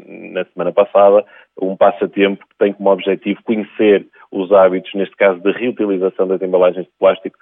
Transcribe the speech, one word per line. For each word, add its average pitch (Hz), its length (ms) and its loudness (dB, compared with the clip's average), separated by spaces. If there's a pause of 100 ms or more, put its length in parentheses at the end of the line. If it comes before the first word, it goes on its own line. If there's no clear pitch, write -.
(300)
na 92 220 -6
semana 87 200 -6
passada, 101 520 4 (340)
um 95 160 -6
passatempo 98 720 0
que - 120 -20
tem 101 160 0
como 98 160 -2
objetivo 95 540 -4
conhecer 107 600 0 (240)
os 98 220 -4
hábitos, 95 400 2
neste 98 240 -6
caso 95 240 0
de 95 120 -2
reutilização 98 760 -4
das 92 140 -4
embalagens 90 420 0
de - 140 -20
plástico 95 440 0